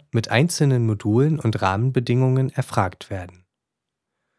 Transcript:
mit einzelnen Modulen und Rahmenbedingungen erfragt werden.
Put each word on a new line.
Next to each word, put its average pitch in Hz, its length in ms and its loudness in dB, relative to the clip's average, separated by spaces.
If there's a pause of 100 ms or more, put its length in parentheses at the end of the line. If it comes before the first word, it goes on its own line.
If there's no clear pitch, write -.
(100)
mit 113 180 -2
einzelnen 135 560 2
Modulen 113 560 0
und 110 220 -2
Rahmenbedingungen 127 880 0
erfragt - 580 -4
werden. 90 380 -12 (920)